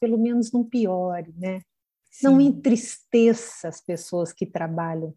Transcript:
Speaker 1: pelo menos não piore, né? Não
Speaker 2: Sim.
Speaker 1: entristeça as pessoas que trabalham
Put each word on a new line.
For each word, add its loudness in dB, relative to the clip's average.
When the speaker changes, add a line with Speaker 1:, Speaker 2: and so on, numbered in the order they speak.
Speaker 1:
pelo 0
menos 0
não 0
piore, -4
né? -8
Não 6
Speaker 2:
Sim. 6
Speaker 1:
entristeça 0
as -14
pessoas -6
que -6
trabalham -6